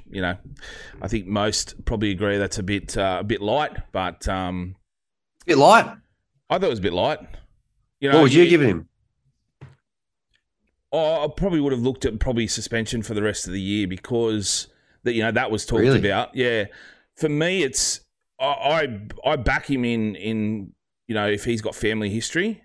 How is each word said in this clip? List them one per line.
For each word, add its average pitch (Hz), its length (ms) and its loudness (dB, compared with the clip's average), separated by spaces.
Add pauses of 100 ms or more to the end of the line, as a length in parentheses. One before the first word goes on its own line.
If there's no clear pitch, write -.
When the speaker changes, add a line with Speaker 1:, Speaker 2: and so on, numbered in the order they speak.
(100)
Speaker 1:
you 95 100 -8
know, 90 160 -2 (640)
I - 80 -8
think 101 180 -4
most 104 600 -2
probably 107 240 0
agree 101 260 0
that's 101 220 -4
a 104 40 -4
bit, 98 340 -4
uh, 95 240 0
a 101 40 -6
bit 104 180 -2
light. 131 300 -2 (200)
But, 90 360 -6
um, 92 480 -4 (720)
Speaker 2:
Bit 160 100 2
light? 180 300 8 (600)
Speaker 1:
I 180 100 0
thought 190 80 -2
it 156 40 2
was 113 80 -2
a 87 40 -6
bit 90 100 0
light. 110 280 -2 (800)
You 135 100 0
know, 139 60 10
Speaker 2:
What 160 80 10
would 127 100 8
you 175 100 10
Speaker 1:
it 170 40 8
Speaker 2:
give 170 120 6
him? 87 280 0 (2000)
Speaker 1:
Oh, 156 320 0
I - 100 0
probably 180 240 0
would 143 140 2
have 120 80 0
looked 131 240 0
at 110 160 -4
probably 117 260 0
suspension 113 560 -4
for 110 120 -6
the 104 80 -2
rest 104 240 -2
of 90 60 -8
the 98 80 -4
year 101 280 -2
because 110 800 -2 (340)
that, 120 120 -2
you 110 80 2
know, 113 100 0
that 113 180 0
was 107 160 -2
talked 113 140 2
Speaker 2:
Really? 123 180 6
Speaker 1:
about. 101 380 0
Yeah. 117 300 0 (500)
For 156 120 0
me, 165 340 0
it's, - 400 -4 (360)
I, 131 60 -4 (800)
I, 139 60 2
I 156 60 2
back 135 340 -2
him 127 160 0
in, 110 300 -2
in, 107 580 -4 (340)
you 113 60 -4
know, 104 120 0
if 104 180 0
he's 117 180 -2
got 110 120 -6
family 107 360 -2
history, 175 540 -4